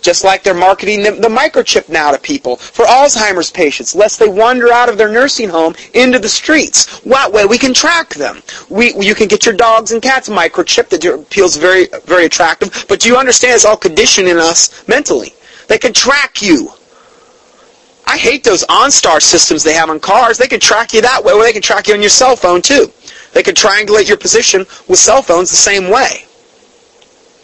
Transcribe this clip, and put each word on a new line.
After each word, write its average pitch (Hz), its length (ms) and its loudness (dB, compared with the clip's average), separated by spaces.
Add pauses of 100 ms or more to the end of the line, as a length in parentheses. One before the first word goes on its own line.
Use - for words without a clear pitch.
Just - 220 0
like 190 200 2
they're 190 100 0
marketing 190 480 0
the, 208 100 0
the 208 160 -2
microchip 240 640 -2
now 151 220 0
to 135 80 -2
people 135 360 -6
for - 300 -2
Alzheimer's 214 640 2
patients, 143 460 -4
lest 208 240 0
they 214 100 4
wander 240 420 2
out 240 180 2
of 202 100 -2
their 214 120 2
nursing 240 380 -2
home 165 240 0 (220)
into 254 240 2
the 208 100 -4
streets. - 720 -2
What 254 340 0
way 208 120 2
we 220 120 2
can 254 160 0
track 330 360 -2
them? 113 340 -8 (260)
We, 220 300 -2
you 202 160 -2
can 214 120 0
get 202 160 0
your 220 120 0
dogs 226 360 0
and 226 120 -4
cats 262 260 -2
microchipped. 175 600 -2
That 156 380 -2
feels 175 300 0
very, 180 300 2 (180)
very 175 200 2
attractive. 170 600 -2
But 196 120 -2
do 226 100 0
you 247 80 4
understand 247 380 2
it's 208 100 4
all 214 120 4
conditioned 185 500 0
in 175 100 2
us 165 500 -2
mentally? 190 460 -2 (340)
They 220 120 0
can 240 140 -2
track 269 500 -2
you. 151 300 0 (1300)
I 294 140 -4
hate 254 240 -2
those 190 220 0
OnStar 190 540 2
systems 160 440 0
they 156 100 2
have 160 160 0
on 156 100 -6
cars. 226 380 0
They 247 100 0
can 233 120 -4
track 226 340 0
you 226 80 2
that 240 220 0
way, 185 100 2
or 208 80 4
they 233 120 2
can 208 100 -6
track 208 240 -2
you 208 80 2
on 208 60 -2
your 208 100 2
cell 262 240 2
phone, 175 260 0
too. 269 300 0 (420)
They 175 80 2
can 185 140 -2
triangulate 208 520 2
your - 100 2
position 220 420 0 (280)
with 185 120 0
cell 254 240 2
phones 175 260 0
the - 60 -2
same 196 340 0
way. 247 320 0 (1200)